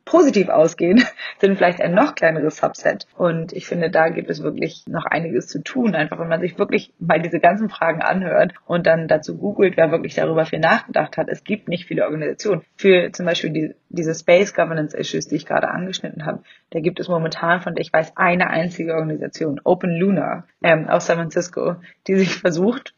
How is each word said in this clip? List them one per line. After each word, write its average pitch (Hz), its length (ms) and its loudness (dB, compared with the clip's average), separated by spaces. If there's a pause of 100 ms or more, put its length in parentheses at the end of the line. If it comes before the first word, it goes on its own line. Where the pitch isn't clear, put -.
positiv 254 440 4
ausgehen, 175 540 4 (180)
<laughs> - 180 -14
sind 196 180 4
vielleicht 180 240 2
ein 170 120 0
noch 277 220 4
kleineres 160 420 0
Subset. - 500 -2 (100)
Und 165 360 -2
ich - 120 -12
finde, 165 240 -2
da 160 200 2
gibt - 200 -6
es 160 140 -6
wirklich - 440 -6
noch - 180 -6
einiges 165 420 -2
zu 156 140 -8
tun, 226 340 -2
einfach 156 240 -2
wenn 165 80 -6
man 165 120 0
sich 175 180 -4
wirklich 202 420 -2
mal 170 220 2
diese 165 180 -2
ganzen 190 300 4
Fragen 165 320 -2
anhört 185 520 2 (120)
und 175 220 0
dann 160 200 2
dazu 160 300 0
googelt, 190 400 0
wer 160 140 4
wirklich 160 240 -4
darüber 160 300 0
viel 160 140 -6
nachgedacht 165 580 0
hat. 160 100 -2
Es - 160 -8
gibt - 240 -6
nicht 175 180 -6
viele - 200 -2
Organisationen. 156 560 -4 (160)
Für 180 340 4
zum 180 140 -8
Beispiel 170 240 -2
die, 156 260 -4 (140)
diese 165 240 -4
Space 180 400 4
Governance 160 420 -2
Issues, - 320 -6
die 151 80 -4
ich 160 100 -6
gerade - 240 0
angeschnitten 180 560 -8
habe, - 180 -8 (260)
da 170 100 -6
gibt 175 200 -4
es 180 80 -8
momentan, 170 540 -2
von 175 140 -8
der 156 60 -4
ich - 100 -6
weiß, 160 240 0
eine 180 340 2
einzige 165 460 -2
Organisation, 151 680 -4
Open 180 340 0
Luna, 175 480 0 (180)
ähm, 160 240 4
aus 170 200 2
San 170 100 2
Francisco, 170 580 -4 (320)
die 190 80 2
sich 190 200 2
versucht, 190 640 -2